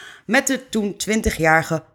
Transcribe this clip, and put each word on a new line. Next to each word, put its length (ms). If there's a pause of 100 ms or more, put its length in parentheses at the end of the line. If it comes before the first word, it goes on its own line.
(260)
met 220
de 220
toen 280
twintigjarige 840 (120)